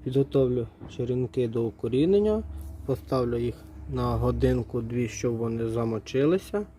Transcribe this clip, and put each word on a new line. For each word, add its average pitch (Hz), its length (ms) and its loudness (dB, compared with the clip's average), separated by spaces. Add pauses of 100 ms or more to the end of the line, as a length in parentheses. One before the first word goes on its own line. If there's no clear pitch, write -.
Підготовлю 131 640 2 (300)
черенки 123 500 0
до 117 180 0
укорінення, 190 760 2 (420)
поставлю 123 520 0
їх 120 180 -2 (340)
на 123 260 0
годинку-дві, 120 920 2
щоб 120 280 -2
вони 113 320 -2
замочилися. 131 960 0 (140)